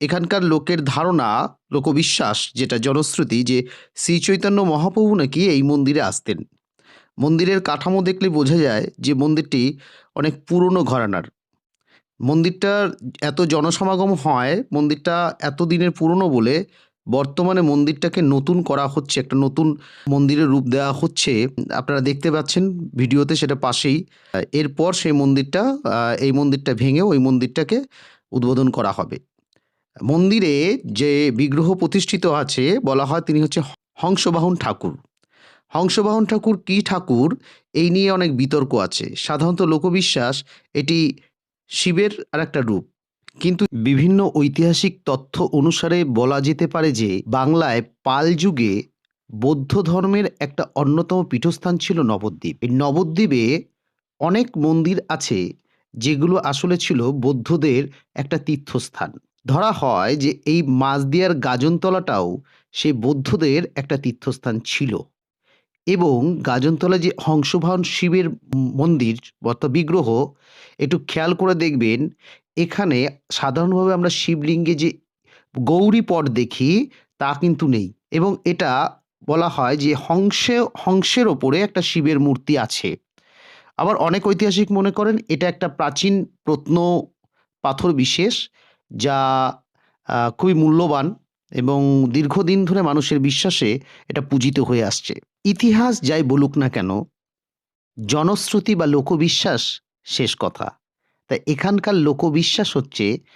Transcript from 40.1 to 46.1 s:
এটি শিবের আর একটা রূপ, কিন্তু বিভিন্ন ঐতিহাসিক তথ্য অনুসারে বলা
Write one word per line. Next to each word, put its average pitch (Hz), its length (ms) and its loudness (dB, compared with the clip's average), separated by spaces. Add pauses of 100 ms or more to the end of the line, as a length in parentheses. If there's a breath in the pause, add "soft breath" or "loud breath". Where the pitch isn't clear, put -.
এটি 151 400 0 (560 soft breath)
শিবের 196 600 -2
আর 151 80 -4
একটা 151 220 -4
রূপ, 107 240 -2 (540)
কিন্তু 180 320 0
বিভিন্ন 143 640 2
ঐতিহাসিক 165 720 0
তথ্য 139 480 -4
অনুসারে 165 500 2
বলা 131 380 0